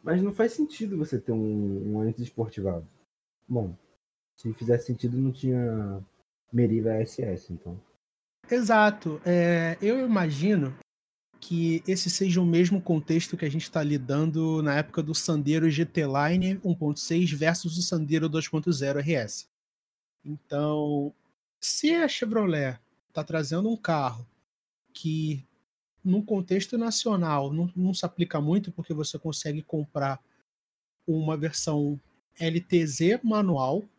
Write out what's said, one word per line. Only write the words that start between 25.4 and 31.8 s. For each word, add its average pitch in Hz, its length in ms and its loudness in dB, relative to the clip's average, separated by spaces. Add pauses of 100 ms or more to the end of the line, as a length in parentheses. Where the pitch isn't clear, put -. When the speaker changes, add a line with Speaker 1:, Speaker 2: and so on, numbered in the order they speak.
Speaker 2:
num 190 200 2
contexto 196 560 -2
nacional, 175 720 0
não, 170 240 0
não 180 180 0
se 175 120 -4
aplica 170 340 -2
muito, 175 320 0
porque - 220 -8
você 151 260 -6
consegue 156 420 -6
comprar 143 600 -4 (840)
uma 156 300 0
versão 147 640 -2 (400)